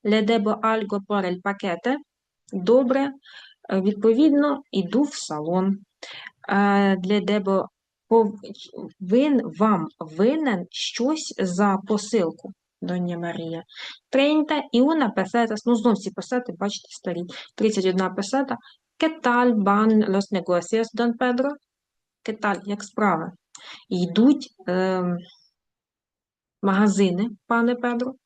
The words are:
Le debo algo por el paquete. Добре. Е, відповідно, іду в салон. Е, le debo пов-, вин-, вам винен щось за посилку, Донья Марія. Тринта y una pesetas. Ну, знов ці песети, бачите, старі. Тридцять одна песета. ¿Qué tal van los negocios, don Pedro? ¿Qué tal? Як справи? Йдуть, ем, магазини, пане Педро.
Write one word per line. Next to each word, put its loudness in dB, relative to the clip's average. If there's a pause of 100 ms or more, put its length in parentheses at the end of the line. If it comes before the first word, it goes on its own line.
Le 2
debo 2 (100)
algo -2
por -2
el -4
paquete. -4 (560)
Добре. 2 (580)
Е, 0
відповідно, 2 (100)
іду 0
в -4
салон. -2 (720)
Е, 4
le -2
debo 0 (440)
пов-, 4 (640)
вин-, 2
вам 2 (120)
винен 0
щось -4
за 0 (100)
посилку, -2 (300)
Донья -4
Марія. -8 (460)
Тринта 2 (120)
y 4
una 2
pesetas. -2
Ну, 4
знов 2
ці -8
песети, -6
бачите, -6
старі. -8 (320)
Тридцять 0
одна 2
песета. -4 (420)
¿Qué 2 (140)
tal 4
van 4
los 0
negocios, 0
don 0
Pedro? 0 (720)
¿Qué -6
tal? -4
Як -6
справи? -2 (580)
Йдуть, 4 (200)
ем, 0 (1400)
магазини, 2 (180)
пане 2
Педро. -4 (120)